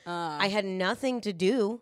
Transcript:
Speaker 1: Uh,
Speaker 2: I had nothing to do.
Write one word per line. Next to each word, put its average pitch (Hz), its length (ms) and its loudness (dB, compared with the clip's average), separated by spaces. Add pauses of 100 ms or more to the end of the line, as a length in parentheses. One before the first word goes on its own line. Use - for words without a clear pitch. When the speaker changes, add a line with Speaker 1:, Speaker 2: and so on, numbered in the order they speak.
Speaker 1:
Uh, 175 60 -8
Speaker 2:
I 170 380 -2
had 202 160 0
nothing 208 560 0
to 208 100 -4
do. 208 500 2